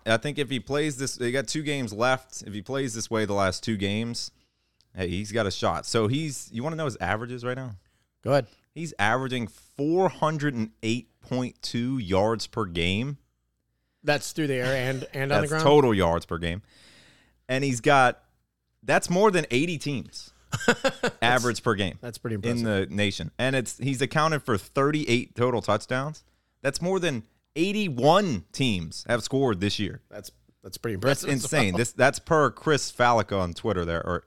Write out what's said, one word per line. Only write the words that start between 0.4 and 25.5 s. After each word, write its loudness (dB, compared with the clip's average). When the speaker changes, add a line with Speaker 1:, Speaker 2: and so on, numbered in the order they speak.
Speaker 1:
he -2
plays -2
this, -6
he -2
got -2
two -4
games -4
left. -2
If -10
he -8
plays -4
this -8
way 0
the -2
last 0
two 0
games, -4
hey, -4
he's -4
got 0
a 0
shot. -2
So, 2
he's, -4
you -6
wanna -6
know -4
his -6
averages -4
right -4
now? -10
Speaker 2:
Go -2
ahead. 4
Speaker 1:
He's -8
averaging 0
four -2
hundred -2
and -2
eight -2
point -6
two -4
yards 2
per -4
game. 0
Speaker 2:
That's -2
through -2
the -2
air -2
and, -6
and -2
on 2
the -
Speaker 1:
That's -2
Speaker 2:
ground? 0
Speaker 1:
total 8
yards 2
per -4
game. -4
And 0
he's -2
got, 6
that's 2
more 4
than 0
eighty 0
teams -8
Speaker 2:
<laughs> -4
That's 0
Speaker 1:
average 2
per 2
game -2
Speaker 2:
that's -12
pretty -6
Speaker 1:
in -6
Speaker 2:
impressive. 0
Speaker 1:
the -8
nation. -2
And 0
it's, -4
he's -2
accounted 0
for 0
thirty-eight 0
total 2